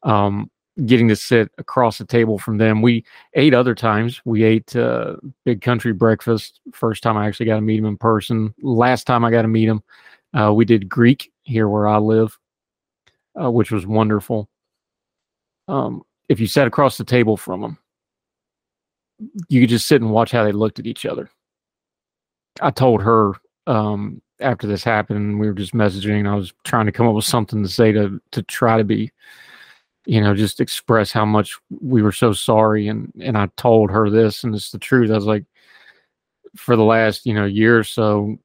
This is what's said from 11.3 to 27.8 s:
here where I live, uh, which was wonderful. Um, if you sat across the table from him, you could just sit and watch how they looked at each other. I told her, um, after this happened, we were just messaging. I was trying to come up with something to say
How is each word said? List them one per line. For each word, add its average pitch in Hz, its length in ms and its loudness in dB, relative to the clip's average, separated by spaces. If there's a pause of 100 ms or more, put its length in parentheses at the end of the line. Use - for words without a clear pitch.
here 110 260 -2
where 104 180 0
I 107 100 2
live, 110 400 0 (1040)
uh, 131 100 -2
which 117 200 0
was 95 160 -4
wonderful. 107 600 -2 (1160)
Um, 123 360 -4 (260)
if 120 100 2
you 110 80 0
sat 139 200 2
across 131 300 0
the 117 80 -10
table 113 320 2
from 92 260 -10
him, 113 140 -12 (1700)
you 127 120 4
could 123 80 4
just 117 180 0
sit 139 140 4
and 113 100 -2
watch 110 200 2
how 117 120 0
they 104 80 0
looked 104 280 -4
at - 80 -12
each - 180 -12
other. 127 240 -8 (1300)
I 147 100 0
told 120 300 2
her, 107 320 2 (340)
um, 104 540 -4 (180)
after 120 280 -4
this 101 160 -4
happened, 104 560 -2
we 107 80 -2
were 104 60 -4
just 92 200 -8
messaging. 104 540 -2
I 101 80 -2
was 95 180 -6 (100)
trying 113 220 0
to 104 60 -2
come 117 160 0
up 110 80 2
with 107 100 -2
something 107 380 -2
to 95 60 -4
say 110 240 2